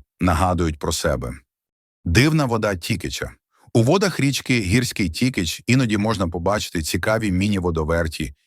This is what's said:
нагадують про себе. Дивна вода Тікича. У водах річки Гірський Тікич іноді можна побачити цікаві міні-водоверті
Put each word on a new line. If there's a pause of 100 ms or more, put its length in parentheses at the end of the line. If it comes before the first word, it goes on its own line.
(200)
нагадують
про
себе. (720)
Дивна
вода
Тікича. (420)
У
водах
річки
Гірський
Тікич
іноді
можна
побачити
цікаві
міні-водоверті (140)